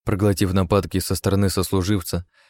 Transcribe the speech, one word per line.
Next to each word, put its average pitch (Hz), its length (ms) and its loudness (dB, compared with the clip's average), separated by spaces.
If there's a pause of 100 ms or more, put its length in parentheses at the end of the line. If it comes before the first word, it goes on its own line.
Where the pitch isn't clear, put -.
проглотив 101 480 0
нападки 95 480 0
со 95 160 -2
стороны 98 340 0
сослуживца, 92 760 -2 (240)